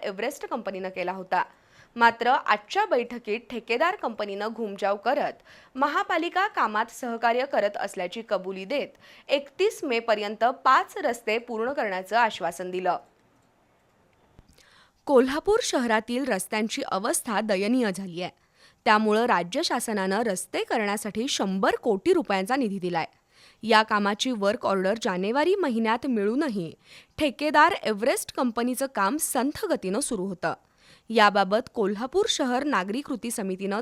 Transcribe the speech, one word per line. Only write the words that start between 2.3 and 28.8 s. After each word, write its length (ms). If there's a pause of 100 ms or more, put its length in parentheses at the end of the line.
बैठकीत 540 (100)
ठेकेदार 460
कंपनीनं 520
घुमजाव 480
करत 360 (420)
महापालिका 720
कामात 440
सहकार्य 640
करत 240
असल्याची 520
कबुली 360
देत 240 (400)
एकतीस 560
मे 140
पर्यंत 460
पाच 520
रस्ते 420
पूर्ण 340
करण्याचं 440
आश्वासन 540
दिलं. 280 (2000)
कोल्हापूर 560
शहरातील 680
रस्त्यांची 540
अवस्था 580
दयनीय 560
झालीय. 320 (560)
त्यामुळं 420
राज्य 360
शासनानं 600
रस्ते 420
करण्यासाठी 640
शंभर 480
कोटी 360
रुपयांचा 440
निधी 220
दिलाय. 280 (560)
या 200
कामाची 480
वर्क 360
ऑर्डर 360
जानेवारी 520
महिन्यात 520
मिळूनही 640 (460)
ठेकेदार 640
एव्हरेस्ट 540
कंपनीचं 580